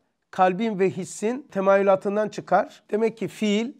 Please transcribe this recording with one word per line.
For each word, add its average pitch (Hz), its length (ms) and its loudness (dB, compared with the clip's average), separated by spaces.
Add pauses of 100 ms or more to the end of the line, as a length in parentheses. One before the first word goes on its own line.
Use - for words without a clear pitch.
(320)
kalbin 190 480 0
ve 190 100 2
hissin 208 640 -6
temayülatından 196 800 2
çıkar. - 600 -2
Demek 220 260 -2
ki 185 100 -6
fiil 220 520 -2